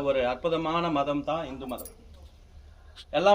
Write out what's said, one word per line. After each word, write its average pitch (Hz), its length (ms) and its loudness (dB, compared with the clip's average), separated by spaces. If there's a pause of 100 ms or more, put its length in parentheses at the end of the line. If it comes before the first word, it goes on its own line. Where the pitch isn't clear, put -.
ஒரு 131 100 2 (120)
அற்புதமான 165 640 -2
மதம் 143 320 0
தான் 160 220 -4
இந்து 131 200 -10
மதம். - 240 -12 (1200)
எல்லா 190 180 6